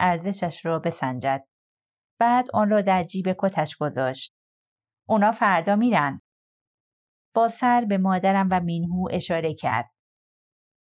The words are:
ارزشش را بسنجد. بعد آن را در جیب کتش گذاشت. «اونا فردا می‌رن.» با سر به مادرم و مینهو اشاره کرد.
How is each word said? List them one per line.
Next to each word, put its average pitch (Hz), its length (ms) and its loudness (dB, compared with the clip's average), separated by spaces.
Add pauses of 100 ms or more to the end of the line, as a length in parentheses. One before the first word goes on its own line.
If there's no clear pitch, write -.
ارزشش 175 680 -2
را 165 120 0
بسنجد. 135 680 -4 (760)
بعد 240 340 2
آن 208 160 2
را 214 100 4
در 190 220 2
جیب 185 360 -4
کتش 175 380 -2
گذاشت. 135 580 -4 (760)
«اونا 214 240 4
فردا 196 440 2
می‌رن.» 165 440 2 (1120)
با 226 140 4
سر 240 360 2
به 202 140 0
مادرم 190 520 2
و 185 100 2
مینهو 170 500 -2
اشاره 160 440 -2
کرد. 120 360 -4 (920)